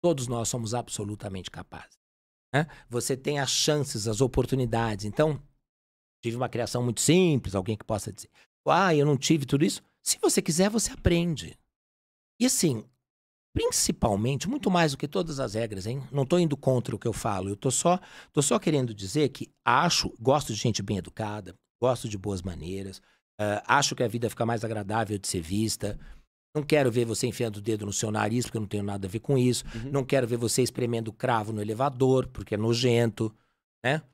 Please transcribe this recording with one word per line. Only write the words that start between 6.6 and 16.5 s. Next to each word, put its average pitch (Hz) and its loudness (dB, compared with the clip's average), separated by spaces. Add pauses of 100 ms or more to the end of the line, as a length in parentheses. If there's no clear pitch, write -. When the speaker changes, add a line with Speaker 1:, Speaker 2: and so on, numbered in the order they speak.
Speaker 1:
muito 120 -2
simples, 165 4
alguém 104 0
que - -14
possa 107 -4
dizer, - -18 (380)
"Ah, 175 4
eu 147 4
não 147 4
tive 143 2
tudo 139 2
isso." - -2 (220)
Se - -2
você 311 2
quiser, 175 2
você 214 -2
aprende. 170 0 (840)
E 240 4
assim, 139 2 (680)
principalmente, 135 0
muito 254 -2
mais 170 4
do 131 -8
que 143 -6
todas 165 -4
as 113 -4
regras, 107 -4
hein? 131 -6 (100)
Não 139 2
tô 175 4
indo 156 4